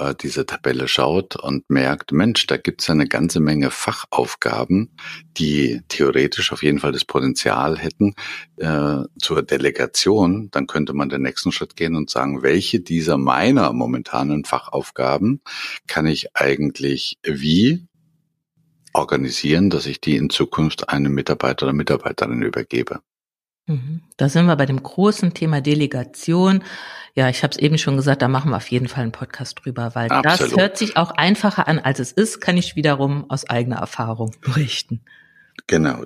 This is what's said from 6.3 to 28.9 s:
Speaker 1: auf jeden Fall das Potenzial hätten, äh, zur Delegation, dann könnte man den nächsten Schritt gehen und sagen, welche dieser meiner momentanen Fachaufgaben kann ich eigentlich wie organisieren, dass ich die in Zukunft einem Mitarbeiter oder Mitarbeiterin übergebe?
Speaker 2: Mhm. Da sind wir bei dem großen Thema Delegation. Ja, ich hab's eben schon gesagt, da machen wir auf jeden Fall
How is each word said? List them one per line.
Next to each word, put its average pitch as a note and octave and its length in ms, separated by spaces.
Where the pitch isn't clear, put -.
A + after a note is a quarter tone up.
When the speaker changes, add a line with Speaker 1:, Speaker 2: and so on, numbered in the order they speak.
Speaker 1:
auf - 120
jeden D2 160
Fall D2 100
das - 140
Potenzial - 760
hätten, G2+ 360
äh, D2 460
zur D2+ 240
Delegation, F2+ 1080
dann C#2 160
könnte D2 260
man C#2+ 160
den C2+ 140
nächsten C2 300
Schritt - 240
gehen E2 180
und D2+ 160
sagen, C2+ 320
welche F2 380
dieser E2 360
meiner C#2+ 560
momentanen B1 720
Fachaufgaben C#2+ 960
kann D#2 200
ich - 280
eigentlich C#2 880
wie E2+ 640
organisieren, C#2+ 800
dass C#2+ 160
ich C#2+ 140
die D2+ 160
in D2 140
Zukunft - 580
einem C#2+ 260
Mitarbeiter C2+ 520
oder C2+ 60
Mitarbeiterin C#2 720
übergebe? - 600
Speaker 2:
Mhm. D3+ 360
Da C#3 120
sind E3+ 180
wir E3 100
bei C#3 100
dem C3+ 160
großen F#3+ 520
Thema D#3 260
Delegation. D3+ 1040
Ja, C3 140
ich - 160
hab's D3 120
eben D3+ 220
schon C#3 180
gesagt, C#3 260
da B2 60
machen C3 220
wir G#2+ 60
auf - 120
jeden B2 200
Fall C3+ 140